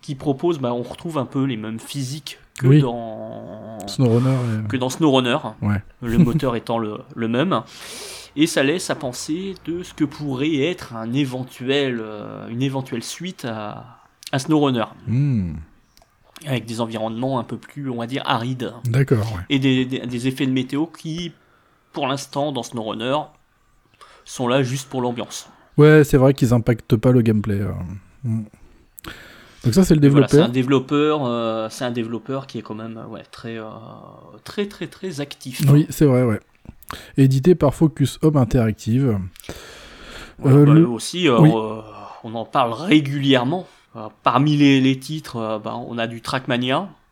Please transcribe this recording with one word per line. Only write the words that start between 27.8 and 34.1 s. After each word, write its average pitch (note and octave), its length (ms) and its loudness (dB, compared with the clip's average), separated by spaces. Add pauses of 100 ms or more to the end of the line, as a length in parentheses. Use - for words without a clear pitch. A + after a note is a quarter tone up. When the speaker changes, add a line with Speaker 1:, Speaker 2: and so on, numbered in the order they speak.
Speaker 2:
Hmm. A2 200 -4 (1200)
Donc A#2 100 0
ça, F#3 100 6
c'est F3 120 6
le D3 100 4
Speaker 1:
Et C#3 40 10
voilà, C#3 180 6
Speaker 2:
développeur. C#3+ 180 6
Speaker 1:
c'est A#2+ 40 0
un B2 40 -6
développeur, C#3 720 2
euh, A2+ 460 -2
c'est - 140 -8
un B2 60 -2
développeur A#2+ 540 -6
qui B2 140 -10
est - 20 -12
quand G#2+ 140 -12
même, A2+ 340 -14
ouais, A2 220 -14
très, A2+ 260 -12
euh, A2 60 -12 (800)